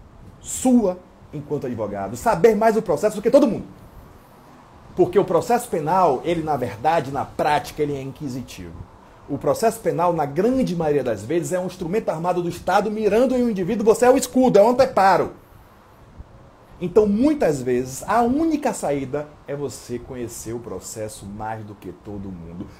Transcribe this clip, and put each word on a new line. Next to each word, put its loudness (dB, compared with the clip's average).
sua, 0
enquanto -6
advogado, -6
saber 4
mais 4
o 0
processo 0
do -10
que 0
todo 6
mundo. -2
Porque 4
o 4
processo 0
penal, 2
ele, 0
na -2
verdade, -2
na -4
prática, -2
ele -4
é -6
inquisitivo. -10
O -4
processo 0
penal, 0
na -2
grande 0
maioria 0
das -4
vezes, -2
é 0
um -4
instrumento -4
armado -2
do -2
Estado 0
mirando 2
em 2
um 0
indivíduo, -2
você 6
é 8
o 8
escudo, 4
é 10
o 6
anteparo. 4
Então, 2
muitas 2
vezes, -2
a 2
única 0
saída -4
é -8
você -8
conhecer -10
o -8
processo -12
mais -10
do -14
que -16
todo -12
mundo. -14